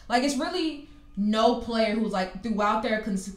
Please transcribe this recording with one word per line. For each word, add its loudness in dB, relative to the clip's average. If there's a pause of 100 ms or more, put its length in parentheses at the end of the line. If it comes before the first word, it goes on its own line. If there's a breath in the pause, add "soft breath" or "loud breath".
Like, 2
it's 0
really -4 (280 loud breath)
no 4
player 0
who's, 0
like, -2
throughout 0
their 0
cons-, -4